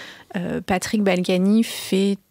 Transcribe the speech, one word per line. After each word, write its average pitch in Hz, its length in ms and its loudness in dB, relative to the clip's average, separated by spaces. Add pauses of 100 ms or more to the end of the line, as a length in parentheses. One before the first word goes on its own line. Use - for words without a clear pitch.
(360)
Euh, 175 240 -4
Patrick 202 440 -2
Balkany 190 600 2
fait 196 540 0 (140)